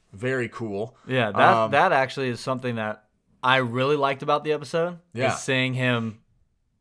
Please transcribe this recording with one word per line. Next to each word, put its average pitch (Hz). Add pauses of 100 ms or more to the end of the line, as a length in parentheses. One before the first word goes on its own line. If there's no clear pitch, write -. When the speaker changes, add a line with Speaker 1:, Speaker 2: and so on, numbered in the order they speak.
(120)
Speaker 1:
very 123
cool. 107 (100)
Speaker 2:
Yeah, 120
that, 101 (160)
Speaker 1:
Um, 110
Speaker 2:
that 170
actually 135
is 117
something 127
that 107 (380)
I 127
really 131
liked 139
about 147
the 151
episode, 165 (160)
Speaker 1:
Yeah. 123
Speaker 2:
is -
seeing 127
him. 120 (600)